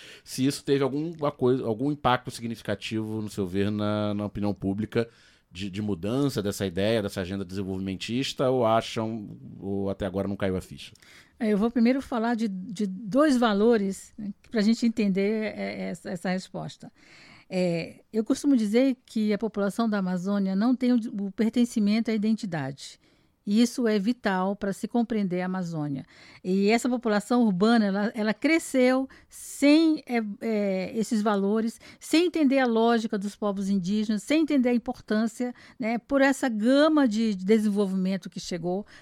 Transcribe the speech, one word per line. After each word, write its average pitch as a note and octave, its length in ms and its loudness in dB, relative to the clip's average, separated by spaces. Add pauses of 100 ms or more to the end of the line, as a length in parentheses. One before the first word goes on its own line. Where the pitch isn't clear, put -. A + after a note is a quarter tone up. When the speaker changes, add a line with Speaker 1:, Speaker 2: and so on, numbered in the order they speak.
(240)
Speaker 1:
se - 220 -2
isso C#3+ 180 -2
teve C#3 180 2
alguma D3+ 480 -4
coisa, C3 320 0
algum A#2 300 -2
impacto B2+ 380 0
significativo, A2 880 -6
no G#2+ 80 -6
seu G2 180 -4
ver, G2 240 0
na, G#2 440 -2
na G#2 100 -4
opinião G2+ 300 -2
pública, G#2 520 -2 (460)
de, F#2+ 160 -8
de F#2+ 140 -6
mudança G#2+ 600 -2
dessa G2+ 220 -4
ideia, G2+ 380 0
dessa G2 180 -6
agenda G2 240 -6
desenvolvimentista, F#2+ 1040 -4
ou B2+ 160 2
acham, A2+ 720 -2 (220)
ou G2 320 -4
até G2 160 -4
agora F#2+ 200 -4
não G2 100 -4
caiu F#2+ 200 -2
a F2+ 60 -4
ficha? - 320 -16 (440)
Speaker 2:
É, G#3+ 140 0
eu G#3 60 2
vou A3+ 120 2
primeiro B3 300 2
falar A#3+ 360 -2
de, A3+ 120 -2
de F#3+ 380 -6
dois A#3+ 500 2
valores, G#3+ 800 2
né, G#3 160 -10 (180)
pra A3 120 0
gente A3+ 240 4
entender, G#3 680 0
é, G3 360 -6
essa, - 180 -12
essa F#3 220 -6
resposta. F3+ 600 -8 (640)
É, E3+ 600 -2
eu A3 100 0
costumo C#4 340 2
dizer A#3 480 2
que G#3+ 280 -2
a G3+ 60 0
população G#3 520 -2
da G#3 80 0
Amazônia F#3+ 560 -2
não A3 180 2
tem B3 200 0
o, B3 80 2 (260)
o G3 60 -8
pertencimento A3+ 760 0
à A3 60 0
identidade. F#3+ 840 -4 (460)
E G#3 160 4
isso A#3+ 260 0
é G#3+ 100 2
vital G3 560 -2
pra G3 180 -4
se - 140 -8
compreender G#3 540 -2
a F3+ 60 -4
Amazônia. E3 580 -4 (400)
E G3 240 2
essa A#3 200 2
população A#3+ 540 0
urbana, G#3+ 440 4
ela, G3+ 280 -2
ela G#3+ 200 0
cresceu C4 720 2 (200)
sem, D#4 800 4
é, A#3+ 160 0 (180)
é, G3+ 540 -2
esses G#3+ 280 0
valores, G#3 580 0 (180)
sem E4+ 280 2
entender C#4+ 320 2
a C4 80 4
lógica A3+ 520 2
dos G3+ 160 -6
povos G3+ 340 -2
indígenas, G3+ 540 0
sem D#4 200 2
entender C#4 260 2
a B3 60 2
importância, A#3 800 -2 (240)
né, A#3 200 -2
por C#4 220 2
essa C4+ 280 4
gama C4+ 600 4
de, A3 260 0
de F#3 100 -8
desenvolvimento G3 840 2
que - 100 -14
chegou F3 480 -6 (160)